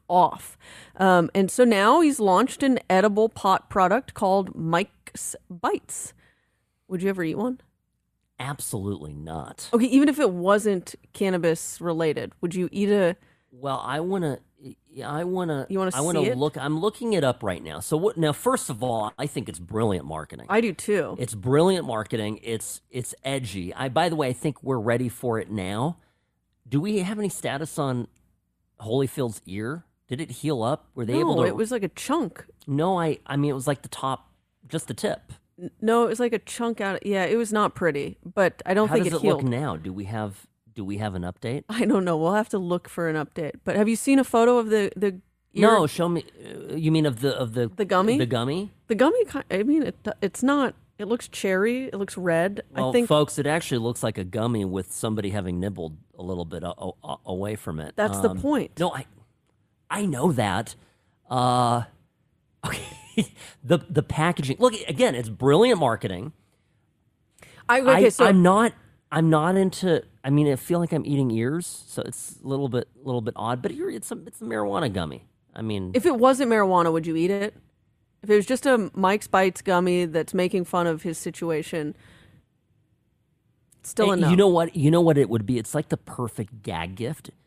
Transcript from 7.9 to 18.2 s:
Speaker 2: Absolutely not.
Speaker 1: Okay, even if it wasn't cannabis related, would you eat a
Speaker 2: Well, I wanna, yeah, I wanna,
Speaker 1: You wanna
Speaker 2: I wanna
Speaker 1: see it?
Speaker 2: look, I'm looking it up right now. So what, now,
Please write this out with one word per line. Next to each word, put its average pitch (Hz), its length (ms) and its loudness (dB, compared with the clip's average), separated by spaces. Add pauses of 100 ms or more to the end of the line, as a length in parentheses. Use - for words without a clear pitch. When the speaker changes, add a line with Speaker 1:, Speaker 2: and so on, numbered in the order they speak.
Speaker 2:
Absolutely 101 720 -8
not. 78 600 -12
Speaker 1:
Okay, 240 120 4
even 269 240 6
if 277 100 -2
it 240 120 2
wasn't 190 640 0 (180)
cannabis 175 680 -2
related, 160 500 -2 (100)
would 175 140 -4
you 180 160 -2
eat 196 180 0
a 190 280 2 (340)
Speaker 2:
Well, 131 320 -6
I 135 160 -4
wanna, 175 400 -2 (500)
yeah, 123 220 -10
I 160 140 -4
wanna, 175 440 -2
Speaker 1:
You 196 100 -4
wanna 190 140 -2
Speaker 2:
I 131 60 -2
wanna 160 220 0
Speaker 1:
see - 60 2
it? - 100 -2
Speaker 2:
look, 147 200 -2
I'm 147 220 -2
looking 220 340 -2
it 165 120 2
up 123 180 0
right 90 180 -4
now. 78 200 -10
So - 160 -2
what, 196 200 0
now, 156 140 2